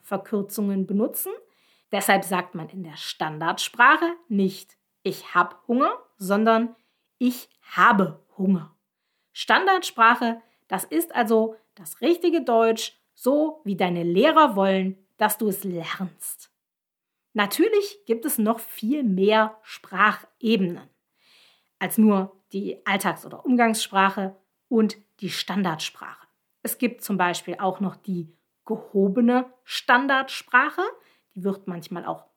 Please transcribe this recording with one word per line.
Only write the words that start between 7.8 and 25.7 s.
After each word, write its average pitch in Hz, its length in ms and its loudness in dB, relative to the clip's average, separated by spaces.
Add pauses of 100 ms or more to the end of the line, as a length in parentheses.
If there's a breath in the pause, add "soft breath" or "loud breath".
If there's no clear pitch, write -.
Hunger". 185 360 -2 (600)
Standardsprache, 240 1080 2 (280 soft breath)
das 190 160 -6
ist 330 280 -4
also 220 440 2 (180 loud breath)
das - 260 -20
richtige 339 400 0
Deutsch, 226 580 0 (140)
so 302 500 0
wie 196 140 -4
deine 175 260 -2
Lehrer 247 540 4
wollen, 190 400 0 (200)
dass 208 200 0
du 220 100 -2
es 196 160 -4
lernst. 175 880 -10 (840)
Natürlich 370 720 0
gibt 226 200 -2
es 294 120 -2
noch 226 220 2
viel 277 440 -4
mehr 214 600 2
Sprachebenen 190 1300 -2 (880 soft breath)
als - 180 -2
nur 202 380 4 (160)
die 196 340 -10
Alltags- 196 400 -4
oder - 200 -18
Umgangssprache 208 880 0 (320)
und 220 300 2 (240)
die 185 80 -8
Standardsprache. - 960 -6 (340)